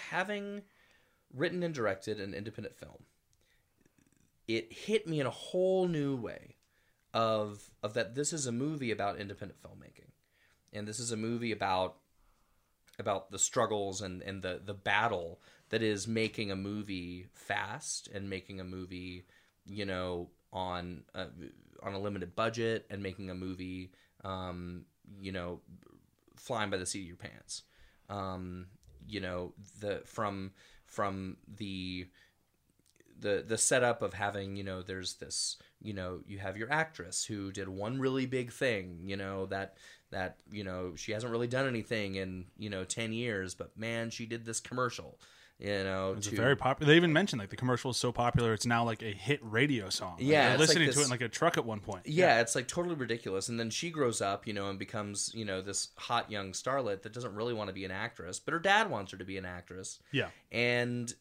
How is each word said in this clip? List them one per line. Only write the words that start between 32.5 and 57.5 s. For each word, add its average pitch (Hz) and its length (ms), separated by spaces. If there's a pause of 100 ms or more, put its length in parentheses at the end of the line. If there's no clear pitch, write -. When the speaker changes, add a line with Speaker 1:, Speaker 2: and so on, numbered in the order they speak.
Speaker 1:
the, 101 280
the 110 120
setup 120 440
of 98 120
having, 98 420
you 101 80
know, 92 180
there's 92 320
this, - 420 (260)
you 107 120
know, 92 320
you 101 120
have 95 180
your 110 160
actress 156 520
who 101 260
did 95 180
one 104 300
really 131 280
big 123 260
thing, 95 520
you 98 120
know, 98 300
that, 95 300 (340)
that, 92 260 (140)
you 104 140
know, 92 300
she - 180
hasn't 113 200
really 120 160
done 127 180
anything 110 480
in, 92 320 (100)
you 104 140
know, 95 140
ten 113 280
years, 110 420
but - 220
man, 117 340
she 117 160
did 117 180
this 113 160
commercial, - 580 (400)
you 101 240
know, 95 340
Speaker 2:
It's 104 120
Speaker 1:
to 101 80
Speaker 2:
very 123 180
popular. 143 380
They 160 40
even 170 160
mentioned, 156 280
like, 98 100
the 107 60
commercial 127 340
is 120 60
so 123 160
popular, 120 400
it's 107 140
now, 117 180
like, 113 180
a 113 80
hit 101 320
radio 117 460
song. 95 300
Like, 127 80
Speaker 1:
Yeah, 147 160
Speaker 2:
they're 117 80
Speaker 1:
it's - 20
like - 60 (100)
Speaker 2:
listening 160 180
to 135 60
it - 20
Speaker 1:
this 143 120
Speaker 2:
in, 127 40
like, 123 120
a 117 60
truck 160 300
at 135 60
one 110 160
point. 95 260
Speaker 1:
Yeah, 170 200 (100)
Speaker 2:
Yeah. 113 60
Speaker 1:
it's, - 120
like, 127 140
totally 175 260
ridiculous. 113 540
And 117 100
then 113 120
she 165 200
grows 131 300
up, 101 260
you 110 60
know, 101 180
and 95 80
becomes, 101 560
you 113 100
know, 95 180
this 98 340
hot - 340
young 98 220
starlet 117 500
that 110 100
doesn't 117 220
really 117 200